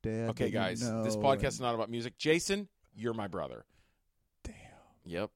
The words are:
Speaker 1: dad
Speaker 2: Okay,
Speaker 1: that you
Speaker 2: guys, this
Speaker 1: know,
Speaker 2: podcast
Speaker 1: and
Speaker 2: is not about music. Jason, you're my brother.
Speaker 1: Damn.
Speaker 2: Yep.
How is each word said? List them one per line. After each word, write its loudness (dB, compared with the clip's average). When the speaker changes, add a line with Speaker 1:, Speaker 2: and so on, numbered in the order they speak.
Speaker 1:
dad 0
Speaker 2:
Okay, 0
Speaker 1:
that 2
you -4
Speaker 2:
guys, 2
this 0
Speaker 1:
know, -2
Speaker 2:
podcast 6
Speaker 1:
and 0
Speaker 2:
is -4
not 0
about -2
music. -6
Jason, 2
you're -2
my -2
brother. -4
Speaker 1:
Damn. -10
Speaker 2:
Yep. -4